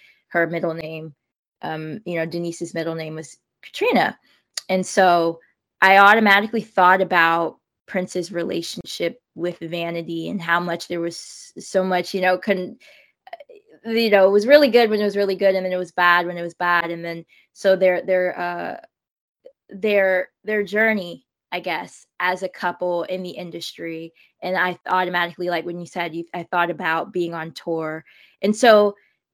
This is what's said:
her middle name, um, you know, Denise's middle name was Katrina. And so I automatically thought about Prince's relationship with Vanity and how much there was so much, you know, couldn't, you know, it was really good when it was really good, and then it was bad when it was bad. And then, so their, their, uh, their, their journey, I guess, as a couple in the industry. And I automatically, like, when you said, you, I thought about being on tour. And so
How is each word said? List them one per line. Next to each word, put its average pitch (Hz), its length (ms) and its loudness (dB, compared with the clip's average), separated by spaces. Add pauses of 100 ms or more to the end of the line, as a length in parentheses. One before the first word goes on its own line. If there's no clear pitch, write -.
(280)
her 170 180 0
middle 165 280 -4
name, 160 400 -12 (480)
um, 156 420 -8
you 175 120 -6
know, 165 100 -4
Denise's 170 480 -8
middle 165 220 -6
name 156 180 -10
was 156 220 -14 (260)
Katrina. - 560 -2 (500)
And 185 160 -2
so 170 560 2 (400)
I 190 180 8
automatically 208 640 6
thought 185 380 4
about 170 580 2 (280)
Prince's 180 460 -6
relationship - 920 -8 (140)
with 175 220 -8
Vanity 165 720 -8
and 190 100 -6
how 170 180 0
much 175 300 -6
there 175 120 -6
was - 580 -10
so 190 260 -2
much, 180 300 -2
you 190 60 -4
know, 180 180 2
couldn't, 185 440 -6 (1040)
you 226 260 0
know, 196 160 8
it 196 60 6
was 208 140 4
really 285 220 8
good 233 200 6
when 208 120 0
it 208 40 2
was 202 120 -2
really 196 200 0
good, 196 180 4
and 185 120 -2
then 185 60 -2
it 185 40 -2
was 180 160 -6
bad 175 340 4
when 175 120 -6
it 170 40 -6
was 170 120 -8
bad. 175 360 0
And 170 140 -8
then, 165 200 -10 (280)
so 190 240 2
their, 180 240 2
their, 185 380 -2
uh, 175 380 -8 (920)
their, 190 640 0 (140)
their 208 180 -2
journey, 202 640 -2 (260)
I 175 80 -6
guess, 170 460 -10 (140)
as 180 220 -2
a 185 60 -6
couple 175 560 -4
in 185 180 -8
the 180 80 -10
industry. 165 840 -14 (260)
And 185 160 -6
I 180 300 -2
automatically, 180 640 -2
like, 170 160 -4
when 175 120 -8
you 170 80 -12
said, 170 280 -8
you, 170 180 -8
I 175 120 -10
thought 170 260 0
about 165 420 -4
being 170 220 -4
on 160 180 -10
tour. 160 520 -6 (360)
And 214 160 0
so 208 400 6 (380)